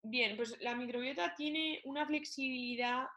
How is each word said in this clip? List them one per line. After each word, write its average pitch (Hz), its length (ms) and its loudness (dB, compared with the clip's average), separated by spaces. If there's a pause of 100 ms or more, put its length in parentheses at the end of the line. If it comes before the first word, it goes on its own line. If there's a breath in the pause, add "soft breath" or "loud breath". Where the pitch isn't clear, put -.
Bien, 220 340 2
pues 233 240 -2
la 240 140 0
microbiota 247 600 0
tiene 311 480 0
una 285 220 -2
flexibilidad, 254 960 0 (120)